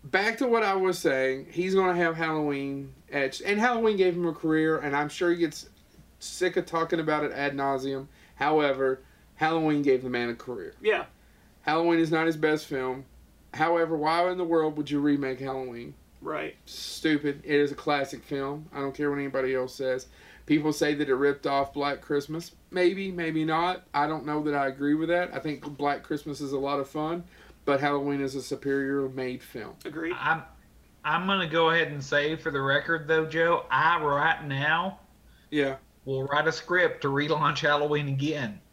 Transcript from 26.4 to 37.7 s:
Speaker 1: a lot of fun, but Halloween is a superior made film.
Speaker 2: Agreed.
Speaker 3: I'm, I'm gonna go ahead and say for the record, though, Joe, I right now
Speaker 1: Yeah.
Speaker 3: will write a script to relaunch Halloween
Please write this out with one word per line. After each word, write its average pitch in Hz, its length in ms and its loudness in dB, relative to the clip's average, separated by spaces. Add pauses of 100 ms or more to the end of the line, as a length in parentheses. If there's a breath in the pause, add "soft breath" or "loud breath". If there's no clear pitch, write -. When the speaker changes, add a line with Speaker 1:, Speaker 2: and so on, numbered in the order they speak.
Speaker 1:
a 139 80 -2
lot 139 200 -2
of 135 80 -4
fun, 160 360 -4 (420 loud breath)
but 185 140 2
Halloween 143 420 0
is 135 140 -4
a 131 80 -6
superior 139 680 -2
made 127 320 -8
film. - 320 -14 (120)
Speaker 2:
Agreed. 165 340 -6
Speaker 3:
I'm, 151 240 -2 (600)
I'm 165 220 0
gonna 190 220 0
go 160 240 4
ahead 165 160 4
and 143 160 -8
say 147 320 0
for 160 160 -4
the 139 100 -2
record, 143 460 0
though, 160 180 4
Joe, 165 460 2
I 156 320 4
right 147 420 2
now 156 540 0 (500 soft breath)
Speaker 1:
Yeah. 139 280 0 (280)
Speaker 3:
will 135 200 -2
write 147 220 2
a 160 40 2
script 175 500 0
to 143 60 -2
relaunch 143 540 0
Halloween 147 480 2